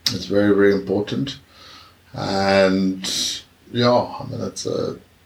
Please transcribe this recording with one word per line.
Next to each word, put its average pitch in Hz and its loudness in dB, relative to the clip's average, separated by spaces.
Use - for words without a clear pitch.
It's - -8
very, 101 2
very 101 4
important. 101 -4
And, 98 2
yeah, 120 2
I - -10
mean, - -8
it's - -8
a, - -4